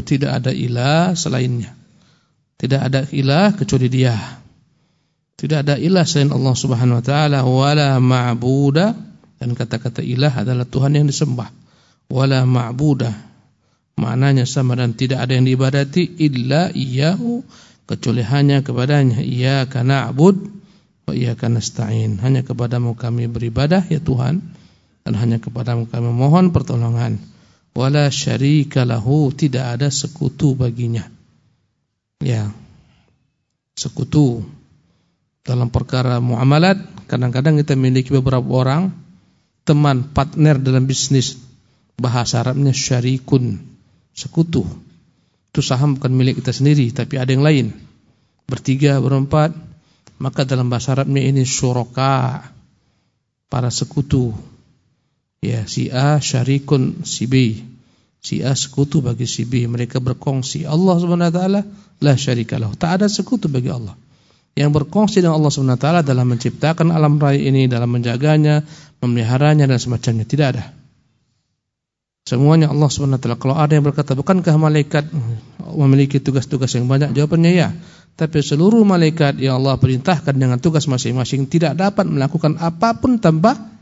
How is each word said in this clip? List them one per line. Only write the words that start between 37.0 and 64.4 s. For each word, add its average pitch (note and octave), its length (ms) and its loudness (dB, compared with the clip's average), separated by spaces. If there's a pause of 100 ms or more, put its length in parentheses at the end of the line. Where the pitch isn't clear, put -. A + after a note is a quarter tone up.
kadang-kadang B2+ 560 0
kita D3 160 0
memiliki B2+ 320 2
beberapa C3 400 0
orang C3 400 0 (720)
teman, C#3+ 480 2
partner D3+ 480 2
dalam C3 320 2
bisnis. - 480 0 (640)
Bahasa A#2+ 400 0
Arabnya C3+ 320 0
syarikun, B2 880 -2 (480)
sekutu. D#3+ 560 -4 (880)
Itu C#3+ 80 -2
saham C3+ 400 0
bukan B2+ 160 0
milik B2+ 240 0
kita B2 160 -4
sendiri, C#3+ 320 2
tapi A#2+ 320 -6
ada B2+ 80 -2
yang C3+ 160 2
lain. C3 320 2 (720)
Bertiga, C3+ 480 0
berempat, C3+ 560 0 (640)
maka C3 320 -4
dalam B2+ 240 0
bahasa B2+ 240 -2
Arabnya C#3 240 0
ini C3+ 240 2
syuraka, B2+ 960 -2 (1080)
para B2 240 -2
sekutu. B2+ 640 -2 (1080)
Ya, A2+ 300 -4
si - 240 -4
A C#3+ 240 2
syarikun C3+ 880 0
si - 240 -6
B. B2 320 2 (580)
Si D#3+ 240 -6
A C3 140 0
sekutu C#3+ 480 -2
bagi A#2 240 -4
si - 160 -6
B. B2 240 -2
Mereka A#2+ 320 -4
berkongsi. C3+ 680 -4
Allah F3 300 2
Subhanahu F3 320 0
wa E3 60 -2
taala G3 260 0 (400)
la C#3+ 160 4
syarika A#2+ 400 -4
lahu. A2 180 -4
Tak F3+ 260 0
ada - 60 2
sekutu F#3 400 -2
bagi C3+ 240 -2
Allah. A2+ 240 -10 (600)